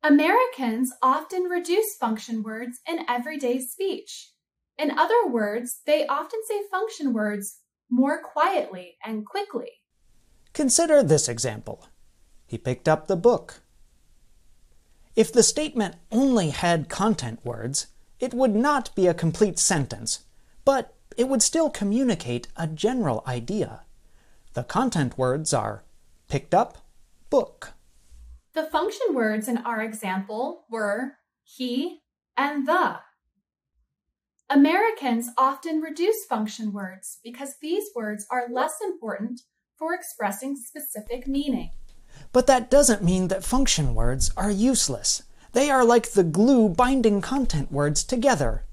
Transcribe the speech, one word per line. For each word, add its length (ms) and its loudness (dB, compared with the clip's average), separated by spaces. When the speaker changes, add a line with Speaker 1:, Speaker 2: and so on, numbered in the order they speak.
Speaker 1:
Americans 960 4
often 440 0
reduce 500 0
function 480 -4
words 440 -10
in 120 -4
everyday 500 -2
speech. 720 -8
In 140 -2
other 360 2
words, 600 -4
they 180 4
often 420 -4
say 220 -4
function 440 -4
words 480 -4
more 320 2
quietly 840 -2
and 220 -8
quickly. 460 -8
Speaker 2:
Consider 480 4
this 260 4
example. 600 -8
He 140 -10
picked 280 -4
up 200 2
the 80 0
book. 460 0
If 180 4
the 80 8
statement 540 0
only 400 2
had 380 0
content 540 -2
words, 440 -6
it 160 -4
would 180 2
not 400 0
be 140 2
a 80 4
complete 420 0
sentence, 680 -2
but 300 0
it 100 2
would 140 0
still 300 2
communicate 840 -2
a 120 -6
general 580 -2
idea. 560 -6
The 100 -6
content 540 0
words 340 0
are 300 -2
picked 260 -4
up, 260 2
book. 440 -2
Speaker 1:
The 100 -2
function 500 -2
words 340 -2
in 120 -4
our 220 -6
example 880 -6
were 480 -4
he 580 -6
and 320 -2
the. 300 2
Americans 880 4
often 440 0
reduce 440 -2
function 480 -6
words 500 -12
because 380 -14
these 340 -4
words 360 -8
are 200 -2
less 320 -4
important 580 -6
for 160 -4
expressing 600 -6
specific 720 -12
meaning. 440 -2
Speaker 2:
But 160 4
that 240 4
doesn't 320 6
mean 240 2
that 160 -4
function 500 2
words 440 2
are 140 0
useless. 720 0
They 180 2
are 160 6
like 260 4
the 120 4
glue 460 6
binding 520 4
content 500 -2
words 320 0
together. 680 2